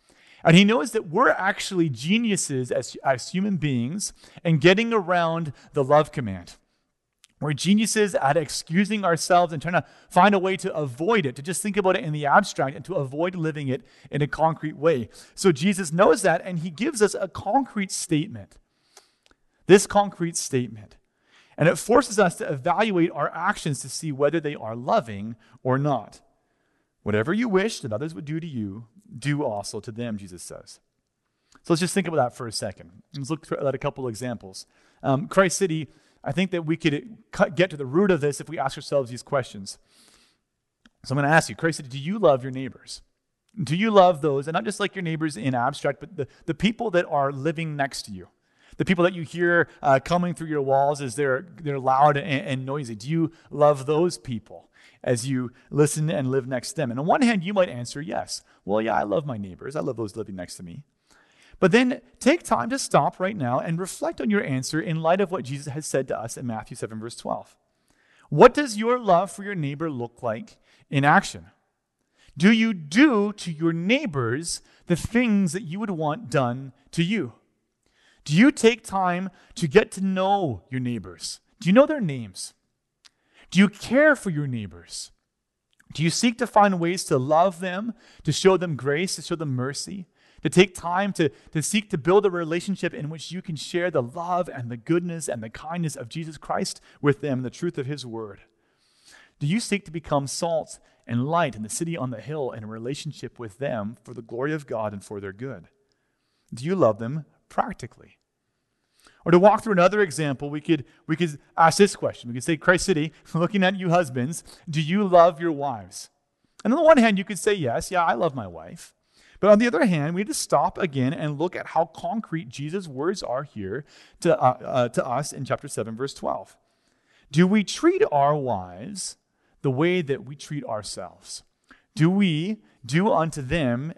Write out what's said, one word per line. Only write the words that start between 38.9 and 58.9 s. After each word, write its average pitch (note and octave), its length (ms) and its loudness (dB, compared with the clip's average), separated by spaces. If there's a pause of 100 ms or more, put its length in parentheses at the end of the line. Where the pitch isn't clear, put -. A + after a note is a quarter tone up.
these A#2+ 120 -12
questions. A#2 560 -6 (1300)
So - 80 -8
I'm C3 40 0
gonna C#3+ 120 2
ask D#3 200 6
you, A2+ 60 -10
Christ D#3+ 220 -2
City, C#3+ 120 -14
do B2+ 100 -12
you E3+ 200 -6
love D3 240 6
your C3 100 -6
neighbors? C3 480 -12 (600)
Do D3 140 -2
you A3 160 2
love F3+ 300 8
those, C#3+ 260 0
and D#3+ 60 -4
not G3+ 100 -2
just, G#3+ 160 -6
like, G3 160 -2
your G3 60 -6
neighbors D#3+ 340 -2
in C3 180 -2
abstract, C3 460 -2
but D#3+ 160 -18
the, C3+ 100 -4 (200)
the D#3+ 80 -4
people A3 360 -2
that F3 160 2
are C#3+ 240 0
living D3+ 460 -4
next - 300 -4
to G#2+ 60 -16
you? F2+ 160 -14 (500)
The D#3+ 80 0
people F3 180 4
that F3+ 80 2
you F3 100 -10
hear, F3 460 2 (140)
uh, C3+ 200 6
coming F3 300 0
through E3 140 -10
your D3+ 160 -2
walls C#3 400 2
as B2 120 -6
they're, C#3 320 0 (140)
they're C#3+ 180 -4
loud C3+ 380 6
and, C#3+ 300 -2
and C3 180 -4
noisy. C3+ 300 -6
Do G#2+ 120 -14
you D#3+ 240 0 (200)
love D3 340 4
those D#3 320 0
people G#2 540 -12 (340)
as B2 240 0
you B2+ 240 -2 (160)
listen D3+ 400 2
and C#3+ 220 -2
live C3 180 0
next B2+ 220 -6
to - 60 -16
them? C3+ 140 -2
And A#2 80 -4
on C#3+ 60 -4
one A#3+ 160 2
hand, A#3 240 2
you G3 80 -4
might F#3 160 2
answer B2 320 -10
yes. - 420 -8 (220)
"Well, G#2 160 0
yeah, A2 140 0